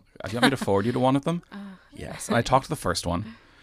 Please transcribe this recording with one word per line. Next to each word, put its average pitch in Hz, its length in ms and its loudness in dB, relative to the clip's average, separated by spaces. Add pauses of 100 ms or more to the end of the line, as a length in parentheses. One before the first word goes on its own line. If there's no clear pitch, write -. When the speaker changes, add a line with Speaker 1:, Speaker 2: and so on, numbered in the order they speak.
(240)
Speaker 1:
Uh, - 40 -6
do 98 60 -8
you 120 80 -4
want 131 100 4
me 131 60 0
to - 80 -6
forward 101 200 2
you 120 60 0
to 127 80 0
one 131 160 4
of 139 100 0
them?" 170 220 -2
Speaker 2:
<laughs> - 40 -20
Uh. 196 60 -14 (340)
Speaker 1:
Yes. - 360 -12
And - 100 2
I 117 60 4
talked - 220 4
to - 40 -8
the 156 60 -4
first - 320 -2
one, 87 280 -2 (280)